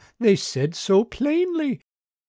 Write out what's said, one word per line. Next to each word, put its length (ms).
They 160
said 380
so 300
plainly. 760